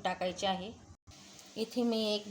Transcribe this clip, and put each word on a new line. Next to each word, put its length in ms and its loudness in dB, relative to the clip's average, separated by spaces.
टाकायचे 420 0
आहे. 260 0
इथे 260 0
मी 320 4
एक 160 0